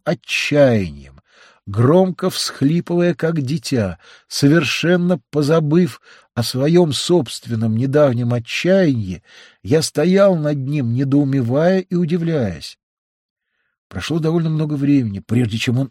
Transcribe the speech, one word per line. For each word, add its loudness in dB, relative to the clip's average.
отчаянием, 0
громко 2
всхлипывая, -2
как -2
дитя. -4
Совершенно 2
позабыв 0
о -2
своём 2
собственном -2
недавнем 2
отчаянии, 0
я 2
стоял 2
над -2
ним, -4
недоумевая 0
и -6
удивляясь. -4
Прошло -6
довольно 0
много -2
времени, 0
прежде -2
чем -2
он -4